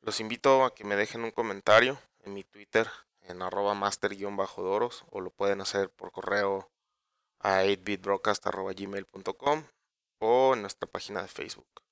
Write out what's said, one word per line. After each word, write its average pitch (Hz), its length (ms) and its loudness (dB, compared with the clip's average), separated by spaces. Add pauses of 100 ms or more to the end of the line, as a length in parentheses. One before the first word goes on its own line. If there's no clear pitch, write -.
Los 110 180 -6
invito 131 440 4
a 123 100 -2
que 107 100 -18
me 101 120 0
dejen 117 280 -2
un 113 60 -6
comentario 113 680 4 (260)
en 101 100 -12
mi 98 100 -12
Twitter, 110 460 -2 (320)
en 90 180 -14
arroba 98 320 -2
master 101 420 -2
guion 101 220 -8
bajo 98 260 -4
doros, 104 480 -2
o 101 100 -10
lo 90 100 -8
pueden 98 320 -2
hacer 98 260 -2
por - 240 -16
correo 98 580 -2 (680)
a 95 260 2
eight 98 180 2
bit 98 200 -4
broadcast 101 440 0
arroba 95 260 -4
gmail 98 340 -8
punto 98 320 -10
com 147 260 0 (540)
o 127 360 4
en 110 80 -2
nuestra - 260 -10
página 101 340 -8
de 101 60 -10
Facebook. - 640 -14